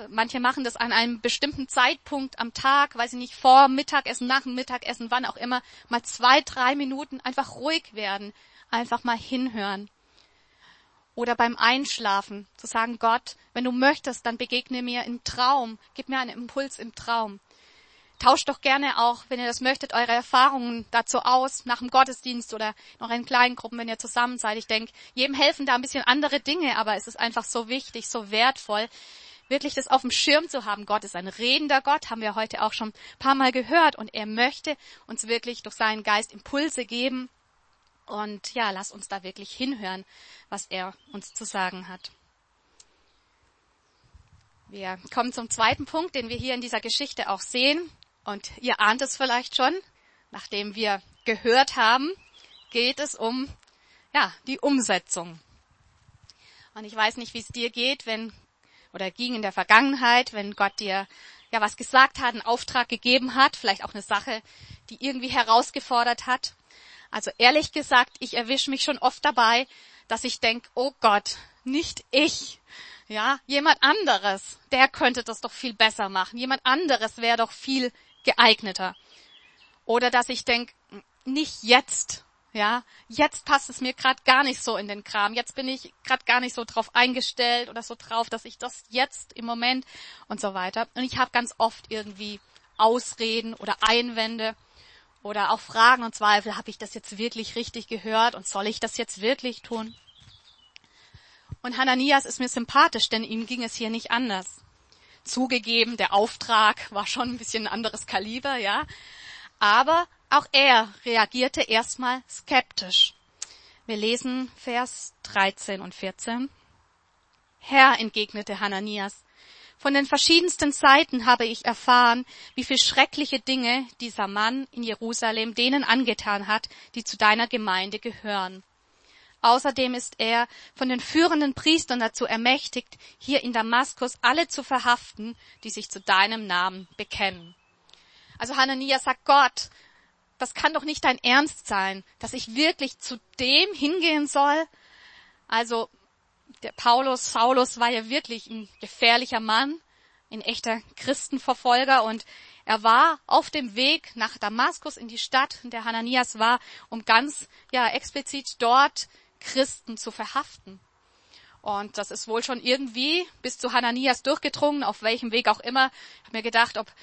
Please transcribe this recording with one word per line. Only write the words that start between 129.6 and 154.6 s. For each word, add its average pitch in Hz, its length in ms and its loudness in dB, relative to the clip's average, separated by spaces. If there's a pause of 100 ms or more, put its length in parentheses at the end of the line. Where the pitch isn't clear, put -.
ist 247 240 -10
er 233 320 0 (260)
von 254 140 -2
den 247 100 0
führenden 302 540 2
Priestern 311 460 0
dazu 226 260 -2
ermächtigt, 240 720 -2 (200)
hier 269 240 -2
in 247 120 -6
Damaskus 240 680 -2
alle 302 280 2
zu 277 140 -8
verhaften, 233 720 -2 (280)
die 220 60 -12
sich 214 200 -12
zu 190 120 -14
deinem 208 440 2
Namen 185 420 -2 (100)
bekennen." 180 580 -6 (800)
Also 247 200 -6
Hananias 269 480 0
sagt, - 200 -2
"Gott, 277 440 4 (680)
das - 140 -6
kann 311 200 0
doch 302 100 -2
nicht 302 220 -4
dein 269 120 4
Ernst 269 500 2
sein, 190 360 -4 (160)
dass 226 140 -12
ich 226 220 -10
wirklich 294 440 -2
zu - 180 -12 (220)
dem 294 340 2
hingehen 302 540 0
soll." 294 400 2 (800)
Also 226 420 -2 (760)
der - 100 -10
Paulus, 254 580 2
Saulus 247 480 2
war 233 100 2
ja 220 200 -4
wirklich 240 380 -6
ein 220 200 -12 (140)
gefährlicher 240 580 2
Mann, 240 400 0 (520)
ein 220 100 -12
echter 226 400 -6 (160)
Christenverfolger 262 1080 0
und 220 220 -6 (400)
er 214 180 0
war 277 420 6
auf 302 240 2
dem 254 260 -6
Weg 277 400 -2
nach 226 220 -6
Damaskus 254 600 -4